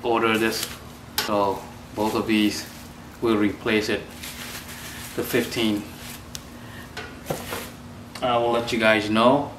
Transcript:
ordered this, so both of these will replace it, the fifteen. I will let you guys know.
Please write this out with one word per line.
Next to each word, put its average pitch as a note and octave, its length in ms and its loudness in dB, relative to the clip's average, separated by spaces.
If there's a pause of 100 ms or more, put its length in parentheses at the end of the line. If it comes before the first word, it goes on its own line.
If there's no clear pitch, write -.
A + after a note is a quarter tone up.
ordered A#2 360 4
this, A2 280 0 (580)
so G2 360 2 (340)
both G#2+ 180 0
of G#2+ 140 0
these G#2+ 400 2 (540)
will A2+ 160 4
replace G#2 500 2
it, G2+ 140 0 (1120)
the - 80 -2
fifteen. A2+ 600 0 (2500)
I A#2+ 160 4
will A#2+ 140 4
let A#2 220 2
you A2+ 60 2
guys G#2+ 300 6
know. B2 500 6